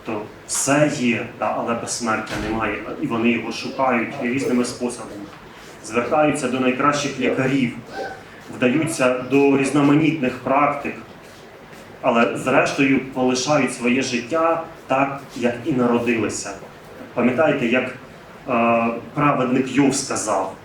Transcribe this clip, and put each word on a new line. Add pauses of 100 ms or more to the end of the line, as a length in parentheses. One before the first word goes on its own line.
Тобто (240)
все
є, (120)
да,
але
безсмертя (160)
немає. (240)
І
вони
його
шукають
різними
способами. (580)
Звертаються
до
найкращих
лікарів, (840)
вдаються (120)
до
різноманітних
практик, (1080)
але
зрештою (140)
полишають
своє
життя (240)
так, (160)
як (120)
і
народилися. (640)
Пам'ятаєте,
як, (540)
е, (280)
праведник
Йов
сказав (100)